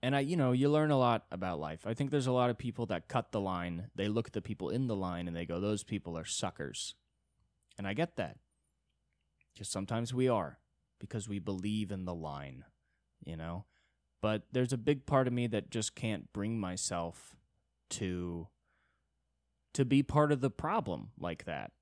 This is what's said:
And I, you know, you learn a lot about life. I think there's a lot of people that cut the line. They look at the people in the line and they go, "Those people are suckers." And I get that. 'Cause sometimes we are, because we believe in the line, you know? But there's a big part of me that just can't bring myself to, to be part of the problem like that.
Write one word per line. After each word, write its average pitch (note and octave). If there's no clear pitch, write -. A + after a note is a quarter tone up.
And C3
I, C#3+
you D3+
know, C3
you C3
learn D3+
a C#3
lot A#2+
about F2+
life. D#2
I A2+
think C#3
there's C#3
a B2+
lot B2
of A#2
people A#2
that F2+
cut -
the G#2
line. F2+
They G2+
look A2
at -
the G#2
people G2+
in B2+
the A2+
line F2+
and E2+
they E2+
go, E2+
"Those G#2
people E2+
are D#2+
suckers." -
And G2+
I G2+
get D#3+
that. E2+
'Cause -
sometimes A#2
we B2+
are, F#2
because G2+
we G2+
believe G2
in F#2+
the F2+
line, C#2+
you E2
know? E2+
But G#2+
there's B2+
a A#2+
big C3+
part C3
of B2
me A#2+
that G#2+
just A2+
can't A2
bring A2
myself F2+
to, F2+
to C3+
be C3+
part D3
of B2+
the C3
problem A2+
like E2+
that. C#2